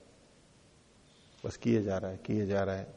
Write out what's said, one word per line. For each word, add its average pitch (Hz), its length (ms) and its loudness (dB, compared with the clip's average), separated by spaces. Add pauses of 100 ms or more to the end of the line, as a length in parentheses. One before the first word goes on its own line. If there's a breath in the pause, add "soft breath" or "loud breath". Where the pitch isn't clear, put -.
(1500)
बस - 120 -6
किए 113 240 4
जा 98 160 0
रहा 95 140 -4
है, 95 60 -8
किए 107 280 0
जा 98 180 2
रहा 98 120 0
है, 98 220 -6